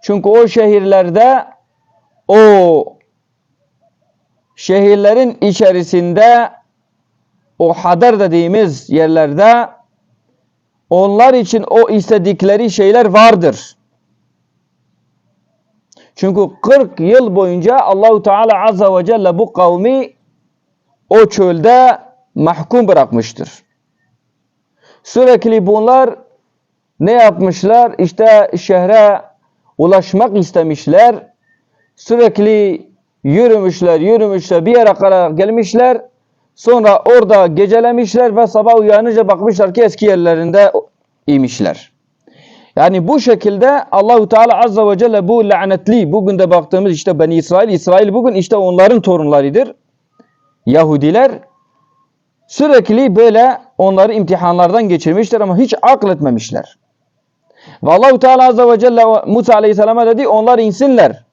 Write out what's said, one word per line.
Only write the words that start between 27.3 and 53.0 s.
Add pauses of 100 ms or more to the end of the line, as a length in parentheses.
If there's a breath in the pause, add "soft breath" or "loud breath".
İşte
şehre (560)
ulaşmak
istemişler. (800)
Sürekli (360)
yürümüşler,
yürümüşler,
bir
yere
kadar
gelmişler. (540)
Sonra (180)
orada
gecelemişler
ve
sabah
uyanınca
bakmışlar
ki
eski
yerlerinde (560)
imişler. (840 soft breath)
Yani
bu
şekilde
Allahu
Teala
Azze
ve
Celle
bu
lanetli,
bugün
de
baktığımız
işte
Beni
İsrail,
İsrail
bugün
işte
onların
torunlarıdır. (880)
Yahudiler (1160)
sürekli